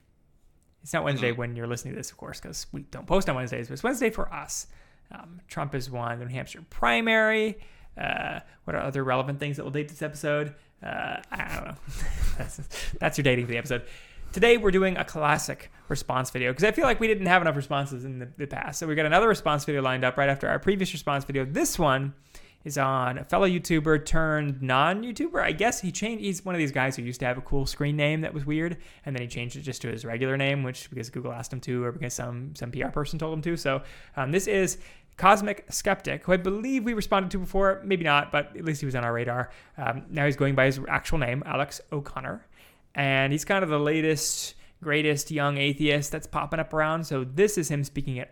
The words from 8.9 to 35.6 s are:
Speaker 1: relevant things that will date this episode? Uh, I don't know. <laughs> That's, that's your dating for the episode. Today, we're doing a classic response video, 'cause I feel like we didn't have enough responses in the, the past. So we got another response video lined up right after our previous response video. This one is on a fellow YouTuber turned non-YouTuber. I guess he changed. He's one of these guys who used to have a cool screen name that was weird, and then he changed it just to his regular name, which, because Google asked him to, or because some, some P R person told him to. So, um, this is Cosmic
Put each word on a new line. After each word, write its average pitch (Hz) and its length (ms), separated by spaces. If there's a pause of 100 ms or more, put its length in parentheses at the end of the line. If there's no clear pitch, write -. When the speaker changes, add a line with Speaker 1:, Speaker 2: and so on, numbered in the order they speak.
Speaker 1:
relevant 131 340
things 143 160
that 151 80
will 135 80
date 147 160
this - 140
episode? 151 520 (300)
Uh, - 360 (120)
I - 240
don't - 100
know. - 100 (300)
<laughs> - 320
That's, - 220 (400)
that's 156 180
your 147 60
dating 123 240
for 120 40
the 117 60
episode. 120 240 (500)
Today, 233 260
we're 208 120
doing 185 260
a - 80
classic 147 680 (160)
response 127 420
video, 127 240
'cause 151 100
I 214 80
feel 277 140
like 233 140
we 226 80
didn't 202 180
have 180 160
enough 156 140
responses 139 500
in 131 140
the, 123 180
the 143 80
past. - 320
So 170 80
we 156 80
got 156 140
another 190 200
response 151 380
video 143 160
lined 127 240
up 127 120
right 139 120
after 139 180
our - 120
previous 190 340
response 143 320
video. 135 200
This 170 340
one 139 340 (500)
is 143 140
on 131 400
a 127 60
fellow 190 260
YouTuber 160 560
turned 151 560
non-YouTuber. 175 800
I 165 100
guess 208 300
he 180 100
changed. 214 320
He's 196 220
one 185 80
of 175 60
these 143 120
guys 131 240
who 123 60
used 123 200
to 139 40
have 127 140
a - 20
cool 135 240
screen 147 320
name 151 240
that 156 140
was 139 100
weird, 160 320 (260)
and 139 120
then 123 80
he 120 40
changed 120 280
it 143 60
just 131 200
to 123 60
his 113 180
regular 131 320
name, 139 240
which, 127 300
because 120 180
Google 127 220
asked 117 200
him 127 100
to, 123 240
or 120 60
because 123 220
some, 123 400
some 120 160
P - 140
R - 80
person 147 260
told 160 160
him 156 80
to. 170 160
So, 135 240 (340)
um, 135 160
this 196 140
is 196 320 (380)
Cosmic 202 560